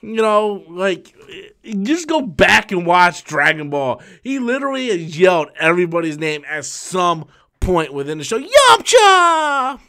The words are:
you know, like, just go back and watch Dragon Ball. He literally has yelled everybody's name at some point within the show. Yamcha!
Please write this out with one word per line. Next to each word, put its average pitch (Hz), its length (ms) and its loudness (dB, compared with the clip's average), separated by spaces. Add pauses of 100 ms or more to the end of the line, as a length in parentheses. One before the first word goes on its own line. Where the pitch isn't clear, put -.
you 220 200 -6
know, 208 460 0
like, 180 480 -6 (480)
just 226 440 -4
go 320 140 -2
back 202 500 2
and 175 140 -4
watch 175 380 4
Dragon 151 460 -2
Ball. 135 320 -4 (220)
He 269 160 -6
literally 262 500 -4
has 160 300 -6
yelled 175 300 4 (100)
everybody's 165 580 0
name 151 300 -6
at 147 180 -10
some 175 640 -4 (320)
point 160 340 -2
within 143 240 -8
the 151 60 -10
show. 220 160 -4
Yamcha! 349 1500 4